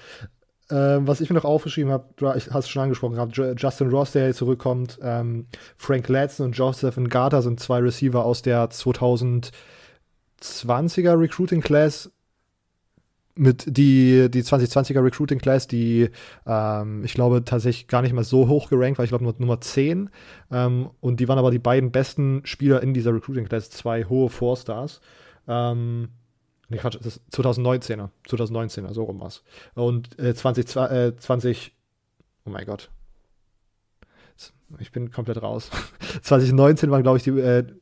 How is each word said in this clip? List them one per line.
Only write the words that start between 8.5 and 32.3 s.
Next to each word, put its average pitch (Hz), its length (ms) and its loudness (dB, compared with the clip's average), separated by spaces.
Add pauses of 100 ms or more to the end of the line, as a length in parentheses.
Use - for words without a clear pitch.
zweitausendzwanziger - 2500 -2
Recruiting 165 440 0
Class, 147 500 2 (1200)
mit 131 420 2
die, 127 520 6
die 123 140 -2
zwanzig 123 260 2
zwanziger 135 320 2
Recruiting 135 380 0
Class, 131 260 0
die, 117 440 2 (360)
ähm, 107 600 -4
ich - 80 -8
glaube, 123 320 2
tatsächlich 120 420 -2
gar 123 140 2
nicht 127 100 0
mal 120 140 -2
so 131 240 4
hoch 147 200 2
gerankt 131 280 2
war, 120 80 0
ich 113 60 -2
glaube 123 120 -2
nur 117 140 -2
Nummer 117 240 -2
zehn, 170 480 -2 (420)
ähm, 123 380 0 (100)
und 123 220 -2
die 123 80 0
waren 135 100 4
aber 127 100 4
die 123 80 2
beiden 123 340 2
besten 135 520 0
Spieler 135 400 2
in 135 100 0
dieser 117 200 0
Recruiting 113 340 -4
Class, 110 220 -6
zwei 113 340 -4
hohe 127 260 2
Four-Stars. 123 680 -4 (480)
Ähm, 120 640 -4 (580)
nee, 113 120 -8
Quatsch, 110 180 -6
das - 80 -12
ist - 240 -12
zweitausendneunzehner, 123 800 -2 (160)
zweitausendneunzehner, 110 640 -6
so 110 120 -6
rum 98 160 -10
war's. - 200 -16 (320)
Und, 120 460 -4
äh, 120 160 -2
zwanzig, 123 400 -2
äh, 127 400 0
zwanzig, 120 580 -4 (680)